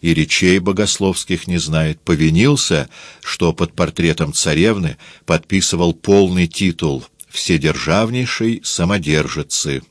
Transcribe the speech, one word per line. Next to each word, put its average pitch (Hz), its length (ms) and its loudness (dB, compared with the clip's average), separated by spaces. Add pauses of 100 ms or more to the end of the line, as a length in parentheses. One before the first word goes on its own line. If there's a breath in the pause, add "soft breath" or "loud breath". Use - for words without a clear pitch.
и 85 120 2
речей 90 460 2
богословских 95 880 -2
не 87 100 -2
знает. 78 440 -2
Повинился, 90 880 2 (340 loud breath)
что - 280 -2
под 82 220 -4
портретом 80 600 -2
царевны 87 640 0 (280 loud breath)
подписывал 85 680 0
полный 90 540 2
титул 82 580 -2 (220)
вседержавнейшей 110 1400 -2
самодержицы. 76 1300 -2